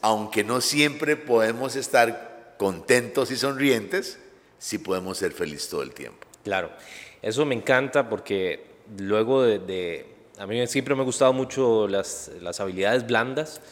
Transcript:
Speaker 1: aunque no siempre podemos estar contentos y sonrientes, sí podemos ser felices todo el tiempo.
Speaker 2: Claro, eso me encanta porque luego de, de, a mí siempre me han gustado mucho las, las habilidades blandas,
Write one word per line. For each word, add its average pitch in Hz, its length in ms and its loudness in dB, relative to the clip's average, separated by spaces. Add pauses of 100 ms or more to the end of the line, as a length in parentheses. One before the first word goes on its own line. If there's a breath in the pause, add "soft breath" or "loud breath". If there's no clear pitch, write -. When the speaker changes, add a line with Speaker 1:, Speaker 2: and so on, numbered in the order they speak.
Speaker 1:
aunque 107 420 2
no 120 160 0
siempre 147 560 2
podemos 120 600 2
estar - 800 2
contentos 113 720 2
y 131 60 -4
sonrientes, 135 840 0 (400 soft breath)
sí - 200 -8
podemos 92 400 -4
ser 90 140 -2
felices 76 380 -6
todo 76 120 -6
el 65 100 -10
tiempo. - 360 -16 (160)
Speaker 2:
Claro, 95 260 -2 (520 loud breath)
eso 117 240 0
me 135 80 0
encanta 131 540 2
porque 98 560 -2 (340)
luego 110 440 2
de, 110 160 4
de, 90 480 -6 (320)
a 101 80 -10
mí 120 200 -2
siempre 135 280 -2
me 135 60 -2
han 131 60 0
gustado 131 260 4
mucho 123 560 2
las, 98 420 -4 (100)
las 87 200 -8
habilidades 101 460 0
blandas, 131 640 -2